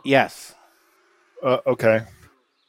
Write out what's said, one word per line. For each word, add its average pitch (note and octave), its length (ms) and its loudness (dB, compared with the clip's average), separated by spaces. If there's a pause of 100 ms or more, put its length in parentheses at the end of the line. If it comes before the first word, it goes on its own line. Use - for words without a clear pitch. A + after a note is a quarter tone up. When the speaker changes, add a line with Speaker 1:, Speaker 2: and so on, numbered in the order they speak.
Speaker 1:
Yes. C3+ 500 -2 (880)
Speaker 2:
Uh, C3 240 0
okay. A2+ 360 2 (680)